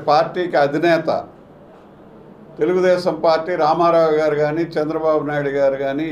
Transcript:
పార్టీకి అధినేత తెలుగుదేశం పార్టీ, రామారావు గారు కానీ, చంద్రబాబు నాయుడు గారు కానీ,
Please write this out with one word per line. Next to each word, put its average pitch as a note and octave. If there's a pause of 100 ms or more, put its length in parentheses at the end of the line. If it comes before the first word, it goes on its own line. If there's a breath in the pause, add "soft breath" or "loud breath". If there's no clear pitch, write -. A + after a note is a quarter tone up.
పార్టీకి E3+
అధినేత D#3+ (1500)
తెలుగుదేశం F3+ (100)
పార్టీ, D#3+ (120)
రామారావు E3
గారు D3+
కానీ, D3+ (120)
చంద్రబాబు D#3
నాయుడు C#3+
గారు C#3
కానీ, C#3